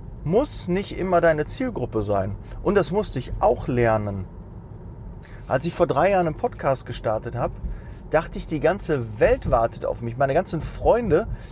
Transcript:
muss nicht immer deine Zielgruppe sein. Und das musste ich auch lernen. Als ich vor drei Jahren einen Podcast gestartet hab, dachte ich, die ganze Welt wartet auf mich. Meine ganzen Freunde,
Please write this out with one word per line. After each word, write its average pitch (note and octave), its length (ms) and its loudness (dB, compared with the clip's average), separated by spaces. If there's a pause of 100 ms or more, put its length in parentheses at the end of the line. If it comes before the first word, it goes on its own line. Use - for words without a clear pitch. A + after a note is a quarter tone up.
(240)
muss G3+ 440 0
nicht F#3+ 300 -2
immer F3+ 240 2
deine D#3 240 4
Zielgruppe B2+ 560 -2
sein. G2 340 0 (280)
Und G3 120 2
das F3+ 160 4
musste G3 280 -2
ich - 200 -6
auch - 280 2
lernen. A2 580 2 (1200)
Als C3+ 180 0
ich E3+ 80 -2
vor F3 120 4
drei D3 260 4
Jahren F3+ 160 4
einen D#3 100 -2
Podcast D3+ 480 -2
gestartet A#2 500 -4
hab, C3+ 160 -2 (580)
dachte E3 300 0
ich, - 80 -10
die D#3 120 -2
ganze C#3 600 0
Welt B3 320 4
wartet A#2 340 2
auf - 160 -4
mich. A#2 160 -6
Meine C#3 160 2
ganzen E3 280 0
Freunde, G3+ 680 2 (240)